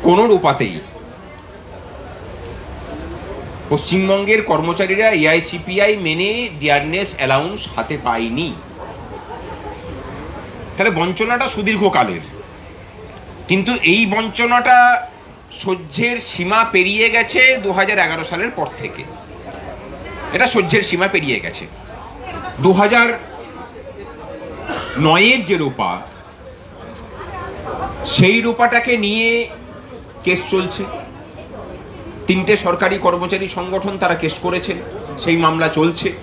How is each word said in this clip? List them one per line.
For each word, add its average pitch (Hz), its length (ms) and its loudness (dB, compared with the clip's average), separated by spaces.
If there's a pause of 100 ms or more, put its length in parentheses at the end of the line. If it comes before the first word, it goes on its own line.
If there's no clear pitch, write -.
কোনো 196 240 8
রূপাতেই 135 520 4 (3000)
পশ্চিমবঙ্গের 190 720 2
কর্মচারীরা 190 680 2
এআইসিপিআই 175 880 2
মেনে 196 520 0 (100)
ডিয়ারনেস 147 580 2
অ্যালাউন্স 143 580 0
হাতে 147 280 -4
পায়নি। 117 500 -2 (2250)
তাহলে 196 180 2
বঞ্চনাটা 220 540 0
সুদীর্ঘকালের, 185 680 2 (1300)
কিন্তু 196 260 2 (100)
এই 202 220 6
বঞ্চনাটা 240 1040 6 (560)
সহ্যের 196 560 -2
সীমা 214 520 2
পেরিয়ে 202 380 4
গেছে 254 540 4
দু 196 80 0
হাজার 196 280 2
এগারো 165 240 2
সালের 175 280 -2
পর 151 160 -2 (100)
থেকে। 98 260 -8 (1300)
এটা 240 140 2
সহ্যের 208 360 2
সীমা 175 240 2
পেরিয়ে 151 320 0
গেছে। 82 280 -8 (920)
দু 180 140 8
হাজার 233 460 6 (1800)
নয়ের 185 480 6
যে 180 120 2
রোপা, 104 440 -2 (2000)
সেই 220 360 4
রোপাটাকে 240 560 2
নিয়ে 226 520 0 (760)
কেস 180 160 2 (100)
চলছে। 190 340 0 (1400)
তিনটে 190 300 4
সরকারি 185 400 0
কর্মচারী 180 500 0
সংগঠন 185 500 -4
তারা 175 180 2
কেস 160 260 -2
করেছেন, 180 360 -2 (420)
সেই 165 180 2
মামলা 160 300 4
চলছে। 165 560 2